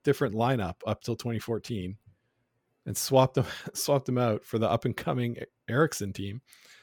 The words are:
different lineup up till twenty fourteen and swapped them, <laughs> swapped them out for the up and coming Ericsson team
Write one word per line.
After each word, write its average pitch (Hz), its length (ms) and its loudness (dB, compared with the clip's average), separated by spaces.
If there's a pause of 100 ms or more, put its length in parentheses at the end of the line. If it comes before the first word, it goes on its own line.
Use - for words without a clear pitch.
different 135 320 2
lineup 113 400 2 (100)
up 107 180 -2
till 117 120 -4
twenty 117 240 -4
fourteen 104 580 -6 (880)
and 113 100 -6
swapped 131 380 4
them, 135 120 2 (140)
<laughs> - 140 -12
swapped 143 320 0
them 123 140 0
out 117 260 0
for 117 140 -2
the 110 100 2
up 117 160 2
and 117 100 0
coming 120 420 -2 (300)
Ericsson 120 460 0
team 101 280 -8 (420)